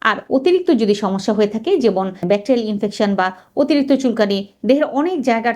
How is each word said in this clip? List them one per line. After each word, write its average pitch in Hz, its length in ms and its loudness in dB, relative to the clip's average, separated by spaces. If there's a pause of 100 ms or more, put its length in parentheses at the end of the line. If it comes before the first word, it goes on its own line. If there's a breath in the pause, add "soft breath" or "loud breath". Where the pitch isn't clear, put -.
আর 214 160 0 (140)
অতিরিক্ত 349 400 2
যদি 214 240 2
সমস্যা 196 380 -2
হয়ে 208 140 2
থাকে, 226 300 -2
যেমন 190 380 0 (120 loud breath)
ব্যাকটেরিয়াল 214 420 0
ইনফেকশন 202 460 -2
বা 185 180 0 (240 loud breath)
অতিরিক্ত 285 360 2
চুলকানি, 208 540 0 (200)
দেহের 277 180 4
অনেক 302 380 -2
জায়গার 226 340 0